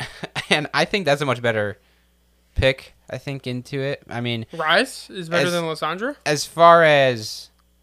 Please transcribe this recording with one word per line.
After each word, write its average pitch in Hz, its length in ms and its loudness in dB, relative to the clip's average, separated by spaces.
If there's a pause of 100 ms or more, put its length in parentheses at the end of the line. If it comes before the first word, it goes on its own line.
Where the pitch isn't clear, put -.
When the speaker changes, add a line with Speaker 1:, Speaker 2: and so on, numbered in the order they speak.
(220)
Speaker 1:
<laughs> - 280 -8
and 151 240 0
I 151 100 2
think 190 220 -4
that's 147 160 2
a 147 40 -4
much 120 160 -2
better 107 360 -2 (760)
pick, - 400 -2 (140)
I - 100 -12
think, 139 280 -10
into 123 340 -8
it. 139 280 -6
I 120 120 -8
mean, 117 320 -4
Speaker 2:
Rise 165 580 -2
is 180 180 -12
better 175 180 0
Speaker 1:
as 175 60 -2
Speaker 2:
than 170 120 -2
Lissandra? 165 520 -6 (100)
Speaker 1:
as 147 200 -2
far 170 380 8
as, 131 640 2 (340)